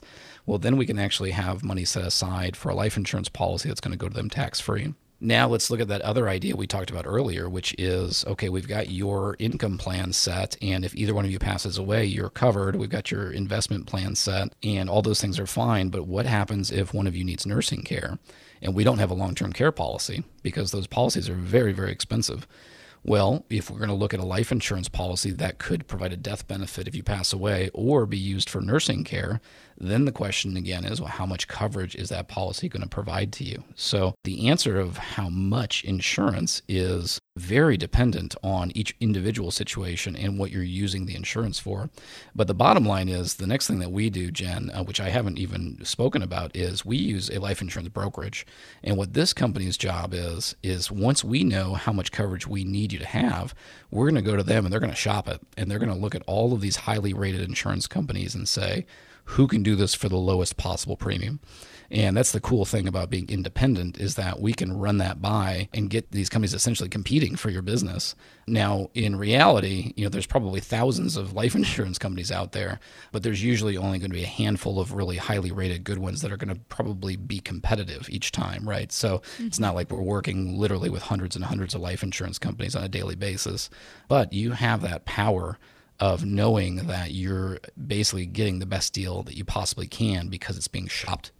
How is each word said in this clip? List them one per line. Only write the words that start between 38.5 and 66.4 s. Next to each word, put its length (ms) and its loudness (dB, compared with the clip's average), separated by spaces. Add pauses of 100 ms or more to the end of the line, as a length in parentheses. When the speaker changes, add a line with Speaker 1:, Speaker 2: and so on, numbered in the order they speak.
Speaker 1:
each 240 -2
individual 520 2
situation 640 -4
and 200 0
what 140 -2
you're 100 -2
using 440 -2
the 100 -6
insurance 420 -2
for. 320 -4 (460)
But 120 4
the 60 0
bottom 300 8
line 240 4
is, 280 0
the 120 -4
next 200 0
thing 120 0
that 140 -4
we 160 2
do, 200 -2
Jen, 440 -4
uh, 100 -4
which 160 -4
I 100 -2
haven't 280 0
even 480 -4
spoken 360 2
about, 320 -4
is 300 -2
we 140 0
use 320 0
a 100 -2
life 220 -2
insurance 260 -6
brokerage. 580 -6 (380)
And 140 2
what 160 -2
this 180 4
company's 460 0
job 360 -2
is, 480 -4
is 300 -2
once 320 4
we 220 2
know 300 2
how 180 0
much 180 -2
coverage 340 -2
we 200 -4
need 260 0
you 80 -4
to 60 -6
have, 500 0 (340)
we're 200 4
gonna 120 6
go 140 2
to 80 4
them 220 4
and 80 2
they're 80 2
gonna 140 0
shop 340 0
it. 100 -4 (160)
And 160 -2
they're 80 -2
gonna 160 0
look 200 -2
at 120 -6
all 240 4
of 80 2
these 180 0
highly 360 0
rated 260 0
insurance 480 -2
companies 480 -2
and 140 -2
say, 360 0 (500)
"Who 120 8
can 160 2
do 140 4
this 160 4
for 160 0
the 80 2
lowest 400 2
possible 400 -2
premium?" 420 -4 (520)
And 240 4
that's 160 4
the 80 0
cool 260 2
thing 220 0
about 220 -2
being 200 -2
independent, 680 2
is 140 -2
that 260 -2
we 140 2
can 240 -2
run 220 4
that 240 0
by 500 0
and 160 0
get 220 -2
these 180 0
companies 240 2